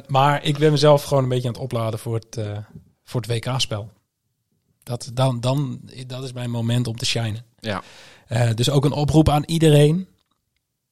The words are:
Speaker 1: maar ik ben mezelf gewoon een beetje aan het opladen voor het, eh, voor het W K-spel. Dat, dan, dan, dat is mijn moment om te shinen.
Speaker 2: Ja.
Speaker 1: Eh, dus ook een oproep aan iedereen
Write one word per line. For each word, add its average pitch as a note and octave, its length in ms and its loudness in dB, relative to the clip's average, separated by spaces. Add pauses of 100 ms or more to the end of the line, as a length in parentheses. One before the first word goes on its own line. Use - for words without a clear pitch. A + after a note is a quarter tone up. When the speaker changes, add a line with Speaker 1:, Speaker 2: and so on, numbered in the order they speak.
Speaker 1:
maar C#3+ 360 2
ik C#3+ 140 -2
ben D3+ 140 4
mezelf D3 320 6
gewoon C#3 200 0
een B2+ 60 -2
beetje B2+ 180 -2
aan A2+ 60 -4
het - 100 -12
opladen A2+ 360 -4
voor A#2 160 -6
het, - 220 -8
eh, G#2 200 -6 (460)
voor - 180 -6
het G#2 80 -6
W A#2 100 -2 (160)
K-spel. G#2+ 360 -4 (920)
Dat, - 300 -10
dan, B2+ 260 0
dan, B2+ 400 -4 (280)
dat B2+ 160 -12
is B2+ 100 -12
mijn B2 160 -8
moment A#2+ 380 -2
om A2+ 100 -8
te A#2+ 80 -6
shinen. A2+ 400 -4 (140)
Speaker 2:
Ja. G#2 220 -6 (460)
Speaker 1:
Eh, A#2+ 260 2
dus A#2+ 160 0
ook C#3+ 160 2
een C#3 60 0
oproep D3 380 4
aan D3 160 2
iedereen D#3+ 640 4 (840)